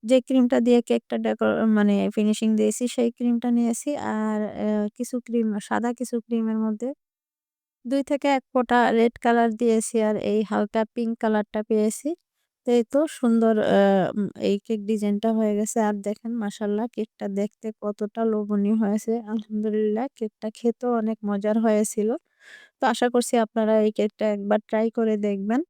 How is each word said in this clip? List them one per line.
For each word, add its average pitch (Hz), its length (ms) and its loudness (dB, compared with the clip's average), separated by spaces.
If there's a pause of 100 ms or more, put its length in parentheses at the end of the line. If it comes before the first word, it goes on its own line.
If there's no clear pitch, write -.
যে 240 180 4
ক্রিমটা 254 380 2
দিয়ে 240 220 4
কেকটা 233 360 -2
ডেকো-, 220 480 0
মানে 208 300 4 (140)
ফিনিশিং 214 460 0
দিয়েছি, 214 320 0
সেই 233 240 -2
ক্রিমটা 240 400 -2
নিয়েছি। 233 380 0 (200)
আর, 214 320 -2
আহ, 214 480 -2
কিছু - 300 -10
ক্রিম, 233 280 -2 (120)
সাদা 214 340 -4
কিছু 240 260 -8
ক্রিমের 220 400 -2
মধ্যে 220 300 -4 (960)
দুই 277 160 0
থেকে 285 260 -2
এক 269 180 2
ফোঁটা 247 300 0 (140)
রেড 226 260 2
কালার 233 380 2
দিয়েছি 226 440 0
আর 214 240 0
এই 208 200 0
হালকা 208 460 -2
পিঙ্ক 226 300 -4
কালারটা 214 440 -2
পেয়েছি। 214 440 0 (600)
তো - 40 -4
এই 240 140 4
তো - 220 0
সুন্দর, 226 560 2
আহ, 196 460 4
উম, 208 180 -4 (120)
এই 202 200 0
কেক 220 260 -6
ডিজাইনটা 208 480 0
হয়ে 220 220 0
গেছে। 214 240 -2
আর 208 220 0
দেখেন 214 320 -8
মাশাআল্লাহ 208 540 -4
কেকটা - 460 -8
দেখতে 202 340 -4 (100)
কতটা 208 480 -6
লোভনীয় 208 520 0
হয়েছে। 220 360 0 (140)
আলহামদুলিল্লাহ 214 840 -2
কেকটা - 380 -10
খেতেও 233 420 -2
অনেক 220 300 -2
মজার 202 360 0
হয়েছিল। 214 500 2 (640)
তো - 120 -8
আশা 247 240 2
করছি 240 280 0
আপনারা 220 400 2
এই 214 160 4
কেকটা 214 380 -2
একবার 208 320 0
ট্রাই 220 280 0
করে 220 260 0
দেখবেন। 208 520 0